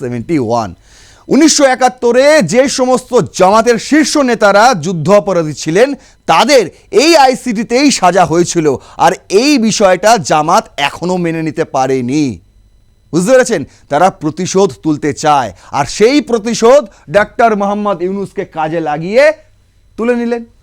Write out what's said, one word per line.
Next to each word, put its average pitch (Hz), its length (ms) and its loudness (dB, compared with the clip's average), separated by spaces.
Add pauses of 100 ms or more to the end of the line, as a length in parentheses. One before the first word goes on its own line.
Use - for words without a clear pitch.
seventy-one। 117 680 -4 (640)
উনিশশো 294 300 4 (120)
একাত্তরে 254 500 0 (280)
যে 247 80 4 (180)
সমস্ত 254 320 -2 (260)
জামাতের 220 400 2 (120)
শীর্ষ 302 240 2 (160)
নেতারা 208 360 2 (200)
যুদ্ধ 165 220 -4 (140)
অপরাধী 170 320 -2 (100)
ছিলেন 190 260 2 (420)
তাদের 220 320 4 (400)
এই 330 80 4 (140)
আইসিটিতেই 247 640 -2 (120)
সাজা 180 320 2
হয়েছিল। 165 360 0 (380)
আর 175 60 4 (300)
এই 285 100 2 (160)
বিষয়টা 196 440 2 (180)
জামাত 170 340 0 (140)
এখনও 170 380 -4 (100)
মেনে 165 220 -4
নিতে 151 160 -6 (120)
পারেনি। 131 500 -2 (880)
বুঝতে 175 220 0
পেরেছেন? 233 280 0 (300)
তারা 151 160 2 (140)
প্রতিশোধ 180 480 -2 (140)
তুলতে 151 260 -2 (140)
চায়, 143 260 0 (280)
আর 139 80 -2 (120)
সেই 254 200 4 (120)
প্রতিশোধ 233 540 2 (340)
ডক্টর 220 340 0 (100)
মোহাম্মদ 202 400 -4
ইউনূসকে 190 420 -6 (140)
কাজে 160 220 -4 (100)
লাগিয়ে 175 340 0 (760)
তুলে 233 240 -2
নিলেন 233 220 -6 (200)